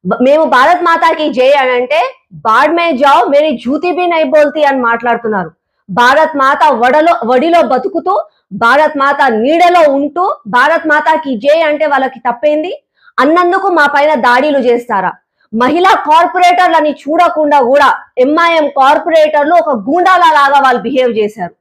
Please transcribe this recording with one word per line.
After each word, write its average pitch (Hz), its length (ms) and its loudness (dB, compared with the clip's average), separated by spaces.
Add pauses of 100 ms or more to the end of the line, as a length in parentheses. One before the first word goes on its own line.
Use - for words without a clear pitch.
బ-, 185 160 -4
మేము 294 220 2
భారత్ 302 400 2
మాతాకి 330 500 0
జై 254 180 2
అని 262 200 0
అంటే 254 280 -2 (340)
బాడ్ 226 400 0
మే 339 180 -2
జావ్, 285 380 2
మేరీ 294 280 2
జూతి 302 340 -4
బి 359 160 -2
నై 330 160 0
బోల్తీ 302 400 0
అని 269 180 0
మాట్లాడుతున్నారు. 233 720 -4 (380)
భారత్ 277 460 0
మాత 277 240 0 (140)
వడలో, 285 400 0 (120)
వడిలో 320 360 2
బతుకుతూ, 269 520 -4 (400)
భారత్ 277 440 0
మాత 277 240 -2 (100)
నీడలో 330 500 2 (100)
ఉంటూ 294 320 -4 (240)
భారత్ 302 400 0
మాతాకి 302 500 0
జై 285 240 0
అంటే 302 240 -2
వాళ్ళకి 269 340 -2
తప్పేంది? 302 520 -2 (480)
అన్నందుకు 349 480 0
మా 330 180 2
పైన 285 300 0
దాడులు 262 440 0
చేస్తారా? 233 520 -2 (420)
మహిళా 302 380 0 (180)
కార్పొరేటర్లని 339 840 2
చూడకుండా 302 680 0
కూడా 262 300 2 (280)
ఎంఐఎం 311 500 0
కార్పొరేటర్లు 302 880 0
ఒక 330 220 0
గూండాల 349 460 0 (100)
లాగా 285 260 2
వాళ్ళు 254 220 0
బిహేవ్ 254 360 -2
చేశారు. 208 440 -6